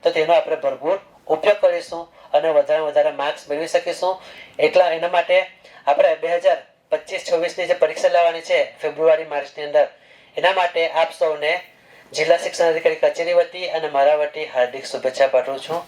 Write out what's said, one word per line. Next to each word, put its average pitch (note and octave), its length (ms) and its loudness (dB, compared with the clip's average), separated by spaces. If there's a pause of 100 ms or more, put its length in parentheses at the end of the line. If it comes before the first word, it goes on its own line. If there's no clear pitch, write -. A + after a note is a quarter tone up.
તો E3+ 80 0
તેનો D#3+ 240 2
આપણે D#3 220 2
ભરપૂર C#3 440 -4 (260)
ઉપયોગ G#3 340 2
કરીશું E3+ 480 -2 (240)
અને D3+ 200 2
વધારે D3+ 300 2
વધારે D3+ 280 0
માર્ક્સ D3 380 -8
મેળવી D#3 200 -6
શકીશું. F3 460 -2 (440)
એટલા, D#3+ 340 4
એના E3 160 -4
માટે F3+ 420 0 (360)
આપણે D#3+ 300 4
બે E3 220 -2
હજાર F3 240 0 (280)
પચીસ E3+ 340 -6
છવ્વીસની E3+ 420 -2
જે F3 80 0
પરીક્ષા E3+ 380 0
લેવાની E3+ 300 2
છે F3 160 0 (220)
ફેબ્રુઆરી D#3 440 2
માર્ચની D3 400 -8
અંદર, D3 220 2 (500)
એના E3+ 160 2
માટે F3 380 0
આપ D#3+ 220 0
સૌને D#3 400 -2 (600)
જિલ્લા E3 260 2
શિક્ષણ E3+ 340 0
અધિકારી D#3+ 300 0
કચેરી E3 320 0
વતી F3 360 0
અને D#3 180 -4
મારા C#3+ 280 2
વતી D3+ 380 -4
હાર્દિક B2+ 320 -2
શુભેચ્છા C3 420 0
પાઠવું C3 320 0
છું. E3 280 -8